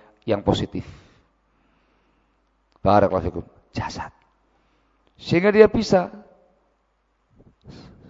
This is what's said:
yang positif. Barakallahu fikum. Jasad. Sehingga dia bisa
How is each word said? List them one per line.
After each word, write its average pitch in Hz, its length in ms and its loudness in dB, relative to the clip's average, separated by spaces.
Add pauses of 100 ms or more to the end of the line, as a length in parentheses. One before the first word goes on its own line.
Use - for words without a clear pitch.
(240)
yang 101 220 -4
positif. 98 400 -4 (2000)
Barakallahu 95 400 2
fikum. 85 200 -8 (280)
Jasad. - 400 -12 (1040)
Sehingga 175 320 -2
dia 208 180 6
bisa 208 460 0 (2000)